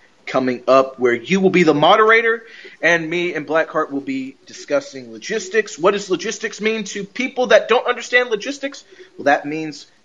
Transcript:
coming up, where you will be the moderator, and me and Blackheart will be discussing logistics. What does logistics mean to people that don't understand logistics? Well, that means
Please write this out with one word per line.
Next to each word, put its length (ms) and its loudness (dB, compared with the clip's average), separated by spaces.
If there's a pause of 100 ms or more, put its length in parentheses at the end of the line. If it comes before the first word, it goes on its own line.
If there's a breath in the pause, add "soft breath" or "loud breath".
(260 soft breath)
coming 420 -2
up, 300 4
where 160 2
you 260 0
will 80 4
be 140 4
the 100 6
moderator, 720 4 (380 loud breath)
and 260 2
me 240 -4
and 140 -6
Blackheart 440 -2
will 120 -6
be 420 -8
discussing 680 -8
logistics. 680 -4
What 140 4
does 180 -6
logistics 500 -4
mean 240 -2
to 200 -10
people 420 -4
that 220 6
don't 180 2
understand 420 0
logistics? 560 -6 (320 loud breath)
Well, 80 -14
that 220 2
means 400 -8 (180)